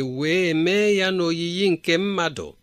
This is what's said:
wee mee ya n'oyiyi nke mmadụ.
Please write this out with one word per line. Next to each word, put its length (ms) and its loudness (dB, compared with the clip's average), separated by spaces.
wee 500 0
mee 420 2
ya 140 2
n'oyiyi 600 -2
nke 260 0
mmadụ. 520 -2